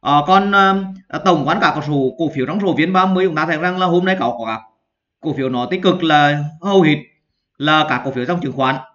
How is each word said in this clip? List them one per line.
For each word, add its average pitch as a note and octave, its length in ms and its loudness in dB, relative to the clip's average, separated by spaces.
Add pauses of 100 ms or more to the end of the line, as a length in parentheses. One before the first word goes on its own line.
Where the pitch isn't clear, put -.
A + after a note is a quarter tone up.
À, C#3 120 -2 (140)
còn, G3 260 4
à, F#3+ 220 4 (500)
tổng E3 220 4
quan F3 140 0
cả D#3+ 140 2
cổ D3+ 80 -4
số, C#3+ 360 -2
cổ D#3+ 160 -2
phiếu B2+ 120 -2
trong F3+ 140 -4
số F#3+ 120 0
V C#3+ 160 -2
N F#3+ 40 -4
ba F#3 140 2
mươi F#3 200 2
chúng E3 80 -2
ta D#3 120 -2
thấy E3 120 -2
rằng F3+ 200 -2
là F#3 80 0
hôm F3 180 2
nay F#3 160 0
có, B2 180 -2
có A2+ 80 -8
các A2 140 -6 (600)
cổ D#3 120 -6
phiếu C3 160 -4
nó B2 180 -4
tích F#3 160 -4
cực F3+ 200 2
là D3 420 2 (180)
hầu G3 200 2
hết D3+ 140 2 (640)
là D3+ 300 0
các B2+ 160 -2
cổ C#3 60 -4
phiếu B2+ 140 -6
trong F3 160 -4
chứng C3 120 -6
khoán. C3+ 240 0 (180)